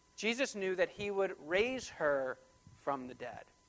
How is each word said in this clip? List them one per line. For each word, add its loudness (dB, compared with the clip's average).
Jesus 0
knew 0
that 4
he -4
would 2
raise 0
her 2
from -2
the -12
dead. -10